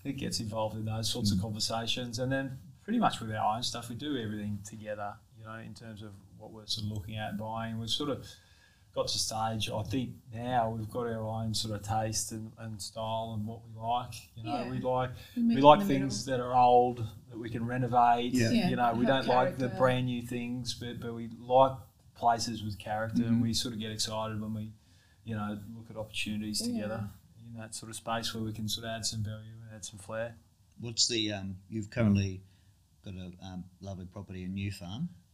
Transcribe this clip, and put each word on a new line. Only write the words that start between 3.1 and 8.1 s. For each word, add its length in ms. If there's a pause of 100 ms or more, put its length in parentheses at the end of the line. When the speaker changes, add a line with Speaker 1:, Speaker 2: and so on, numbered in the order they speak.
Speaker 1:
with 120
our 240
own 60
stuff, 260
we 60
do 240
everything 460
together, 500 (240)
you 60
know, 100
in 200
terms 280
of 100 (240)
what 160
we're 140
sort 200
of 60
looking 240
at 220
buying. 400
We've 100
sort 220